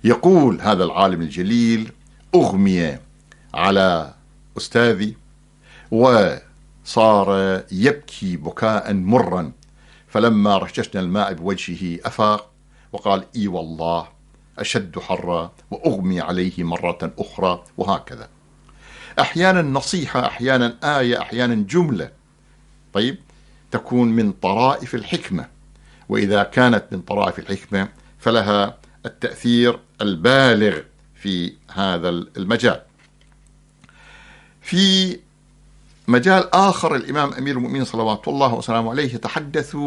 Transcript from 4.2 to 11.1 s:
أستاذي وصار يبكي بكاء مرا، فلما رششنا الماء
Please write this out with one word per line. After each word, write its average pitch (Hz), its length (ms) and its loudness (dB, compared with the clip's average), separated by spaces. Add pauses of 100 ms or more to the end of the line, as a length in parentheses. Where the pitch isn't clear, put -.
أستاذي 107 600 0 (760)
وصار 101 1700 2 (100)
يبكي 101 640 -2
بكاء 101 580 -4
مرا، 92 580 0 (560)
فلما 104 500 2
رششنا 95 420 -6
الماء 95 340 -2